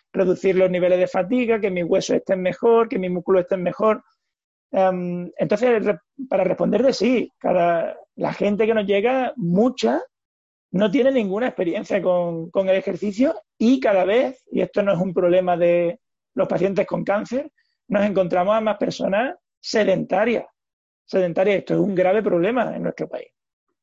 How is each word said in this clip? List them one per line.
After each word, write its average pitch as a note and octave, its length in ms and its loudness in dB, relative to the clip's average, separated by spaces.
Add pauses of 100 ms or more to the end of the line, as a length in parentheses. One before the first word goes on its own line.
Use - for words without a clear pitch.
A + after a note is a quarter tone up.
(120)
reducir F#3 440 0
los F#3 140 4
niveles F3+ 280 2
de F3+ 100 2
fatiga, A3 520 0
que G3 100 -2
mis F3 160 -2
huesos E3+ 320 0
estén F#3 240 -2
mejor, A3+ 480 2
que C4 80 -4
mis F#3 140 -2
músculos F3+ 320 2
estén F#3 180 -2
mejor. G3+ 420 -2 (680)
Em, F3+ 680 -2
entonces, A3+ 480 0
re-, G3+ 140 -2 (280)
para F#3+ 160 0
responder F#3 400 0
de C4+ 100 4
sí, - 440 0
cada, F3 600 0 (180)
la D#3 180 -4
gente G#3 320 0
que A3 80 2
nos G#3+ 120 0
llega, A3+ 500 0
mucha, A3+ 640 0 (720)
no G3 180 0
tiene C4 220 2
ninguna A3 360 -2
experiencia F#3+ 540 -4
con, F3 480 -2
con F#3+ 180 -2
el F#3+ 80 4
ejercicio G3+ 600 -2 (220)
y B3+ 220 4
cada G3 260 2
vez, B3+ 460 0
y F#3 100 -2
esto F#3 220 -2
no G3 100 2
es E3+ 60 0
un F#3 140 -2
problema F3+ 420 2
de F3 440 2 (340)
los F#3 140 -2
pacientes F#3 400 0
con E3+ 160 -6
cáncer, A3 480 -4 (360)
nos G3+ 180 0
encontramos F#3 500 0
a A3+ 60 0
más G#3+ 160 -2
personas A#3+ 580 -2 (240)
sedentarias. G3+ 840 0 (600)
Sedentarias, F#3+ 540 0
esto - 140 -4
es E3 60 0
un F#3 160 0
grave F#3 260 2
problema F#3+ 540 -2
en - 80 -8
nuestro - 260 -8
país. - 180 -12 (560)